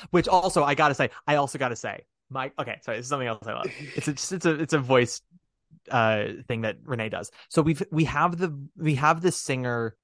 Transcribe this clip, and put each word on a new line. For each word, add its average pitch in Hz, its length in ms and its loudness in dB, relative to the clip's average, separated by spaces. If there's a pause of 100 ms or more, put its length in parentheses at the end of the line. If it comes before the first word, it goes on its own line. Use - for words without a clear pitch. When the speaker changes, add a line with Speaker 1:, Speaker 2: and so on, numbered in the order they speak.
(100)
Speaker 1:
Which 175 180 4
also, 180 360 4
I 143 100 2
gotta 147 200 4
say, 127 160 0 (160)
I 147 100 4
also 139 220 0
gotta 123 180 -2
say, - 280 -8 (260)
my, 131 280 -6
okay, 120 240 -8
sorry, 113 160 -6
this 123 80 -10
is 131 40 -12
something 131 180 -2
else 110 180 -6
I 113 60 -6
love. 120 140 -4
Speaker 2:
<laughs> - 300 -12
Speaker 1:
It's 135 120 -4
a, 151 260 -4
it's 180 120 -2
a, 160 80 4
it's 151 180 -4
a 156 60 4
voice, 123 420 2 (720)
uh, 110 380 2 (200)
thing 113 140 -4
that 107 220 -4
Renee 113 260 -6
does. 90 200 -8 (200)
So 165 120 4
we've, 156 280 0
we 160 140 2
have 156 340 0
the, 165 200 -4 (180)
we 156 180 0
have 156 260 2
the 175 120 2
singer 120 720 -4